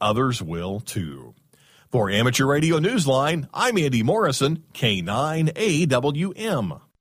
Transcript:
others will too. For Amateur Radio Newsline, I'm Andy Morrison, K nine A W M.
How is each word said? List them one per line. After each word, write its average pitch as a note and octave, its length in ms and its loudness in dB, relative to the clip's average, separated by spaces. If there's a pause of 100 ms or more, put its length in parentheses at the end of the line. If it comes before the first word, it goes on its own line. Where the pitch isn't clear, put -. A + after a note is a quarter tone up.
others A2+ 420 0
will F2 380 -6
too. C#2 520 -10 (560)
For G#2+ 200 0
Amateur A#2+ 360 2
Radio D#3 340 2
Newsline, D3+ 760 2
I'm A#3 240 0
Andy B2+ 260 2
Morrison, D#3+ 680 0
K G2+ 280 0
nine D3+ 540 0
A F3+ 300 0
W C#3+ 500 0
M. B2 460 -4 (200)